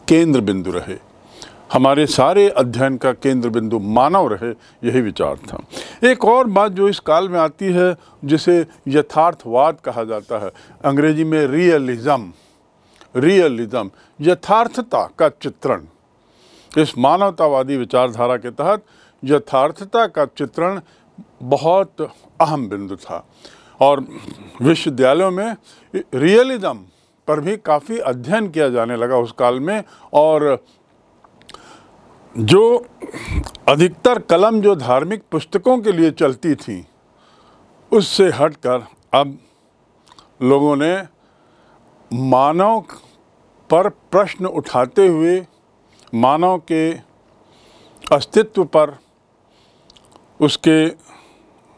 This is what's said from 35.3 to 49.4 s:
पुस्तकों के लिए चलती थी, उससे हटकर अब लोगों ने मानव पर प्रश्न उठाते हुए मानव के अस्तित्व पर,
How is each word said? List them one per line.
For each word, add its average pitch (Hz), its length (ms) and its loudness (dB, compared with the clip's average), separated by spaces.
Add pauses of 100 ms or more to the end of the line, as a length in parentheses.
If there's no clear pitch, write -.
पुस्तकों 202 460 0
के 214 140 -2
लिए 165 200 2
चलती 143 440 -2
थी, 92 300 -12 (1080)
उससे 196 380 2
हटकर 127 560 -2 (280)
अब 139 240 0 (1040)
लोगों 143 340 2
ने 156 200 -2 (1160)
मानव 143 680 2 (880)
पर 185 200 2
प्रश्न - 560 -2
उठाते 143 640 0
हुए 170 320 0 (760)
मानव 156 420 2 (140)
के 160 200 0 (1120)
अस्तित्व 196 640 0
पर, 147 320 0 (1400)